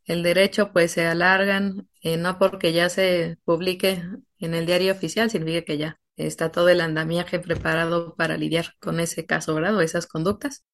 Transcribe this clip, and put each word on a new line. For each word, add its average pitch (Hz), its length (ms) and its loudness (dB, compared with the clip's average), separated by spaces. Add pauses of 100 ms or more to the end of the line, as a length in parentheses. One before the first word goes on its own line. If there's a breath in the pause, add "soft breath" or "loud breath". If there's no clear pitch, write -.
el 170 180 -2
derecho 196 480 2
pues 170 200 4
se 170 140 0
alargan, 190 840 0 (140)
eh, 165 160 -2
no 180 200 -2
porque 190 340 2
ya 170 180 2
se 175 540 0
publique 180 600 0 (360)
en 165 140 -4
el 165 120 -2
diario 180 280 2
oficial, 196 380 -2
significa 165 340 -2
que 151 120 -4
ya 151 220 -6 (160)
está 160 360 -4
todo 175 180 4
el 175 120 6
andamiaje 165 580 -2
preparado 165 760 -2
para 160 220 -2
lidiar 156 420 -2
con 165 200 -4
ese 170 260 -4
caso, 160 300 -2
¿verdad? 175 200 0
O 190 60 2
esas 165 260 -2
conductas. 202 560 -4 (100)